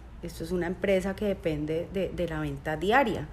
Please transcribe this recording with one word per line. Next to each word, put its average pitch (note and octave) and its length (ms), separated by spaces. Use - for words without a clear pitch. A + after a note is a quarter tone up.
Esto E3 200
es E3 80
una F3 160
empresa F#3+ 480
que G#3 120
depende D#3+ 640
de, F#3 160
de E3 200
la D#3+ 120
venta D3 360
diaria. G3+ 560